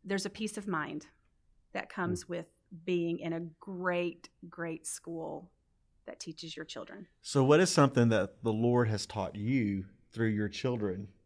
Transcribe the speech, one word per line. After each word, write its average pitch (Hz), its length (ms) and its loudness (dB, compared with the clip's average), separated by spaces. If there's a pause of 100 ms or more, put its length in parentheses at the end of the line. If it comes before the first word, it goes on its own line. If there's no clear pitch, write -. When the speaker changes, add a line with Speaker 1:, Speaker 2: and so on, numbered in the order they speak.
Speaker 1:
there's 196 220 -2
a 202 40 -2
peace 214 260 -6
of 202 100 -8
mind 156 400 -4 (680)
that - 160 -6
comes 175 340 -4
Speaker 2:
Mm. - 60 -20
Speaker 1:
with 175 160 -8 (380)
being 170 340 0
in 165 160 -4
a 165 60 -4 (200)
great, 175 680 -4 (180)
great 165 380 -8
school 160 640 -10 (560)
that - 120 -14
teaches 160 380 -14
your 165 80 -10
children. - 420 -12 (140)
Speaker 2:
So - 240 2
what 147 160 10
is 185 100 6
something 131 380 6
that 101 340 2
the 113 100 0
Lord 120 360 4
has 107 180 -2
taught 95 300 -6
you 104 480 0 (280)
through 113 160 0
your 107 200 0
children 101 600 -4 (180)